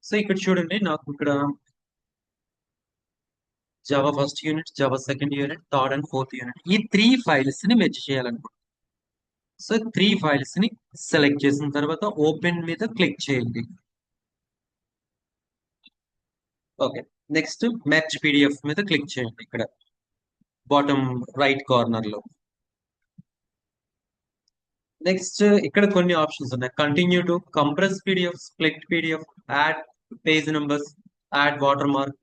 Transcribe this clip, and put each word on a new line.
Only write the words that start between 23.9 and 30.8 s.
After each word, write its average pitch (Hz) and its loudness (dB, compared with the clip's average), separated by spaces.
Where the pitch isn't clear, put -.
నెక్స్ట్ 185 0
ఇక్కడ 202 4
కొన్ని 175 4
ఆప్షన్స్ 139 -6
ఉన్నాయి. 127 -4
Continue 175 2
to 175 2
compress 151 2
P 196 0
D 175 -2
F, - -14
split 156 -4
P 170 0
D 160 -4
F, 160 -16
యాడ్ 156 0
పేజ్ 156 2
నంబర్స్, 147 -2